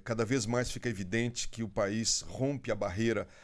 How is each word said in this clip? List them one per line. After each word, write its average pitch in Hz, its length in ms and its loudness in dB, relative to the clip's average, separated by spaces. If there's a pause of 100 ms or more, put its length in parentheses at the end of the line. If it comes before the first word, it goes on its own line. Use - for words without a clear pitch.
cada 113 220 0
vez 120 180 2
mais 120 260 2
fica 120 200 -4
evidente 113 580 -2
que 113 140 -6
o 110 60 -2
país 107 520 0
rompe 127 500 -2
a 107 40 0
barreira 101 520 0 (180)